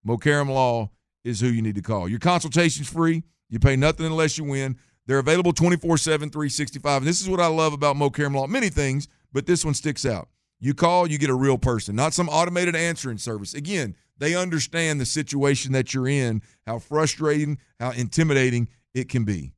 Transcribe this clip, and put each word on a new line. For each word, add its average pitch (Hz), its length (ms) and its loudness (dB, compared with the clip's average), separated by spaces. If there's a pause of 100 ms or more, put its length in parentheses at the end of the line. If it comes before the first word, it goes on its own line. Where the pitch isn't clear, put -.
Mokaram 143 420 0
Law 123 420 0 (340)
is 117 160 -4
who 123 80 2
you 117 140 0
need 107 120 -2
to 98 80 -4
call. 95 260 -4
Your 117 120 -4
consultation's 160 680 0
free. 165 360 0 (240)
You 113 100 -6
pay 135 180 6
nothing 156 300 2
unless 160 320 0
you 160 60 -6
win. 135 320 -4 (300)
They're 135 120 2
available 165 340 4
twenty-four 170 460 2
seven, 151 320 0
three 151 180 -4
sixty-five. 143 500 -2
And 131 100 0
this 175 120 0
is 190 80 -6
what 185 120 0
I 175 80 4
love 160 240 2
about 143 240 2
Mokaram 143 400 0
Law. 135 100 -2
Many 220 220 0
things, 143 400 -2 (240)
but 139 140 -2
this 175 180 2
one 156 100 0
sticks - 320 -4
out. 104 220 -4 (320)
You 135 140 0
call, 175 340 2
you 151 100 -2
get 143 120 0
a 131 40 4
real 131 240 2
person, 110 380 -2
not 143 180 0
some 175 140 0
automated 175 480 0
answering 160 420 -4
service. 104 360 -8
Again, 147 420 -4 (220)
they 156 180 0
understand 165 640 -2
the 123 60 -2
situation 139 680 0
that 131 200 0
you're 131 140 -2
in, 127 360 0 (240)
how 113 120 -6
frustrating, 151 800 0 (220)
how 123 100 -4
intimidating 123 800 0 (260)
it 127 140 -4
can 123 160 -2
be. 87 340 -4